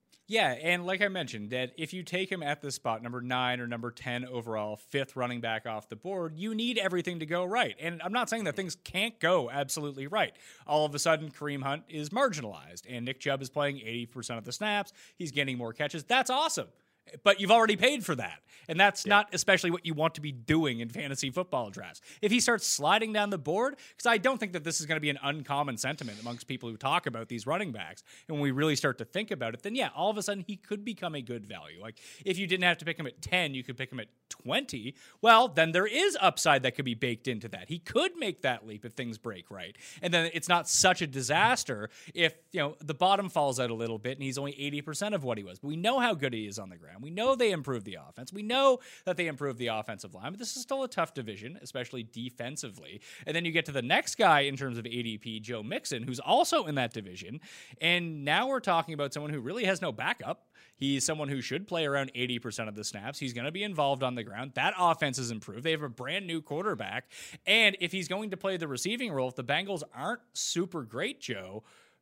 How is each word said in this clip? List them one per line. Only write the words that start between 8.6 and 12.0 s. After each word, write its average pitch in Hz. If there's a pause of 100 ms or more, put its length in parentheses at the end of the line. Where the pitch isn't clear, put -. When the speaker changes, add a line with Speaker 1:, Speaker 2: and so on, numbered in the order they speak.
Speaker 1:
can't 214
go 160
absolutely 139
right. 170 (340)
All 151
of 143
a 143
sudden, 156
Kareem 143
Hunt 143
is 151